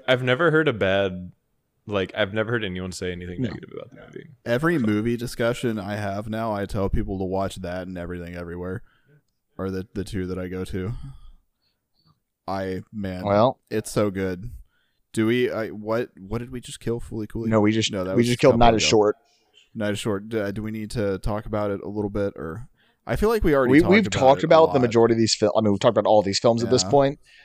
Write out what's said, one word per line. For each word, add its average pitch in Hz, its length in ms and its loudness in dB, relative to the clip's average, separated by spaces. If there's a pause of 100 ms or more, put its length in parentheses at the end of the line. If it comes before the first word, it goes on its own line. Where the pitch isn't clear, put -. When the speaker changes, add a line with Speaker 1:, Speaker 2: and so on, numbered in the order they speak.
Speaker 1:
I've 127 160 2
never 127 280 2
heard 156 180 2
a 135 40 2
bad 95 580 0 (560)
like, 98 300 -2
I've 101 160 -2
never 110 200 -2
heard 113 120 -2
anyone 92 280 -6
say 92 180 -8
anything 90 320 -8
Speaker 2:
No. 120 60 -2
Speaker 1:
negative - 260 -14
about - 160 -14
the - 60 -20 (100)
movie. - 220 -18 (180)
Speaker 2:
Every 151 320 0
movie 110 380 0
discussion 120 640 -4
I 101 160 -8
have 104 320 -6
now, 110 240 -4
I 101 140 -4
tell 98 220 -2
people 98 300 -2
to 95 60 -4
watch 95 320 -4
that 90 320 -10
and 92 100 -10
Everything 87 380 -10
Everywhere 87 460 -10 (760)
are 95 120 -4
the, 92 240 -6
the 95 100 -6
two 92 240 -6
that 90 100 -6
I 92 100 -8
go 92 180 -8
to. 95 260 -6 (1500)
I, 95 360 -6 (100)
man, 92 320 -8
Speaker 3:
Well, 104 360 2 (100)
Speaker 2:
it's 110 200 -4
so 104 200 0
good. 95 400 -6 (600)
Do 110 140 0
we, 120 240 2
I, 101 180 -6
what, 110 500 -4
what 98 200 -8
did 120 120 -12
we 127 100 -12
just - 200 -16
kill? 117 200 -4
Fooly 110 280 -8
Cooly? 113 220 -6
Speaker 3:
No, 110 100 4
we 107 120 4
just, 110 200 0
Speaker 2:
No, 95 120 -4
that 92 120 -4
Speaker 3:
we 120 40 4
Speaker 2:
was 117 60 4
Speaker 3:
just 120 120 0
Speaker 2:
a - 20 -8
Speaker 3:
killed 135 120 8
Speaker 2:
couple 117 80 4
Speaker 3:
Night 117 140 8
is 104 100 0
Speaker 2:
ago. - 60 2
Speaker 3:
Short. 107 260 4 (580)
Speaker 2:
Night 104 180 -2
is 98 60 -4
Short. 104 300 -6
D-, 113 120 -4
uh, 101 120 -4
do 107 100 -8
we 107 80 -8
need 110 220 -10
to 101 260 -2
talk 104 280 -4
about 104 240 -2
it 98 120 -4
a - 60 -10
little 104 220 -4
bit, 101 260 -2
or 82 320 -10 (380)
I 117 100 -2
feel 202 120 2
like 208 140 0
we 151 120 4
already 131 180 4
Speaker 3:
We, 147 80 8
Speaker 2:
talked - 100 6
Speaker 3:
we've 202 160 6
Speaker 2:
about - 120 -4
Speaker 3:
talked 135 220 6
Speaker 2:
it - 40 -4
a - 20 2
Speaker 3:
about 160 200 8
the - 80 2
Speaker 2:
lot. 139 80 4
Speaker 3:
majority 113 320 6
of 113 40 -2
these 110 160 4
fil-, - 220 2
I 113 40 4
mean, 107 120 4
we've 98 80 0
talked 113 180 4
about 98 100 2
all 107 140 6
these 98 160 0
films 117 240 2
at 113 80 0
this 123 140 4
Speaker 2:
Yeah. 95 60 -6
Speaker 3:
point. 139 280 4 (260)